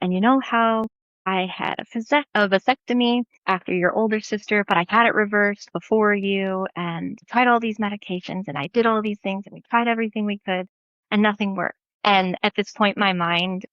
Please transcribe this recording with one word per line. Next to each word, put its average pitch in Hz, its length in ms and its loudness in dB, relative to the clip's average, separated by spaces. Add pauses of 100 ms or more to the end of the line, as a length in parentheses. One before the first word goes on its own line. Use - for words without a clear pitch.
and 180 120 0
you 185 80 0
know 247 220 4
how 226 420 0 (400)
I 185 280 -2
had - 260 -6
a - 60 -10
phys-, 285 380 -2 (120)
a 208 140 4
vasectomy 240 720 2 (240)
after 185 260 -2
your 180 200 2
older 220 280 0
sister, 208 460 -2
but 196 100 2
I 175 120 2
had 233 180 4
it - 80 2
reversed 208 580 0
before 214 420 2
you, 196 600 -2
and 170 420 -6 (120)
tried 247 180 2
all 240 120 4
these 226 200 -4
medications, 202 680 -6
and 143 100 -8
I 143 100 -6
did 233 180 0
all 220 160 2
these 214 220 -4
things, 196 220 -6
and - 80 -20
we 165 160 -20
tried 240 180 0
everything 226 380 -2
we 202 200 -4
could, 185 220 -4 (440)
and 208 100 2
nothing 208 340 0
worked. - 220 -4 (260)
And 190 400 2
at 208 120 0
this 202 180 -4
point, 202 240 0
my 196 160 2
mind 180 600 -2